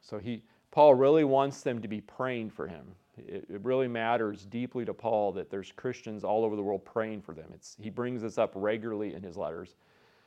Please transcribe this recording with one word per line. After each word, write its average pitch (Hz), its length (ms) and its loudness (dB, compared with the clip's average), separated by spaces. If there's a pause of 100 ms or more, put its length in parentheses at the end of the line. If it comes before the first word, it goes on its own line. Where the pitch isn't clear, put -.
So - 160 -12
he, 113 240 -8 (300)
Paul 147 240 10
really 147 300 6
wants 135 360 2
them 123 180 -2
to 107 80 -10
be 104 140 -6
praying 120 480 -6
for - 180 -8
him. 87 280 -16 (220)
It, 101 320 -12
it 98 140 -10
really 127 240 0
matters 113 580 -2
deeply 120 380 -6
to 104 100 -6
Paul 107 400 0
that 92 160 -8
there's 98 220 -8
Christians 107 540 -10
all 107 180 2
over 107 140 0
the 104 60 -4
world 98 200 -4
praying 110 380 -6
for 85 120 -16
them. 82 200 -16
It's, - 260 -20
he 107 100 -10
brings 120 320 -6
this 107 160 -6
up 110 180 2
regularly 107 580 -2
in 92 100 -12
his 87 140 -12
letters. 87 380 -8 (520)